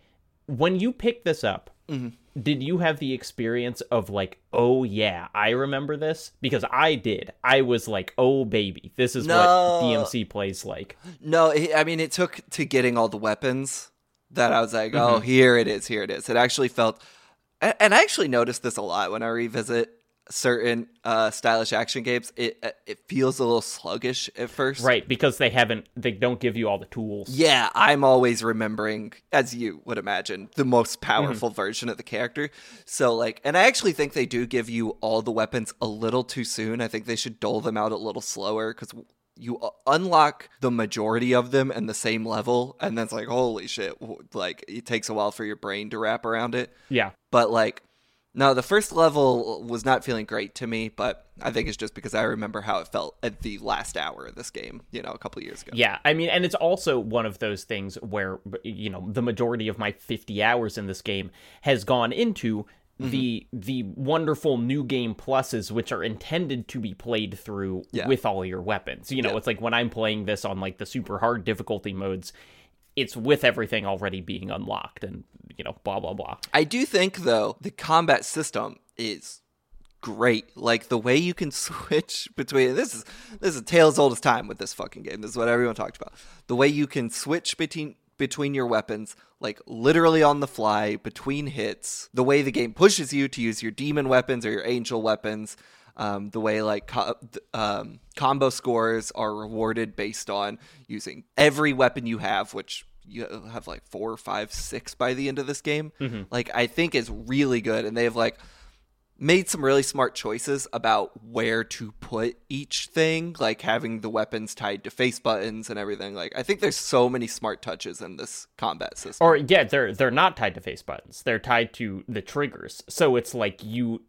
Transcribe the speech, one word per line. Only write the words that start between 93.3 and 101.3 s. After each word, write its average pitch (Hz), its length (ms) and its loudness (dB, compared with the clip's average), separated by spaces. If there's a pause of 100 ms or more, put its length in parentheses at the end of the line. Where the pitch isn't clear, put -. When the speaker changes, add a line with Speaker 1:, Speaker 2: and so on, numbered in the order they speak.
Speaker 2:
use 113 220 -2
your 113 100 -6
demon 143 380 -2
weapons 127 340 2
or 107 60 -2
your 104 160 -4
angel 120 340 -2
weapons. 107 560 -4 (400)
Um, 101 320 -6
the 110 120 -6
way, 107 200 0
like, 107 260 -2
co-, 120 320 -2
th-, - 240 -18 (120)
um, 107 460 -4 (160)
combo 135 340 2
scores 113 640 0
are 107 220 -4
rewarded 110 640 -4
based 107 320 -6
on 101 300 -4 (280)
using 101 380 -12 (140)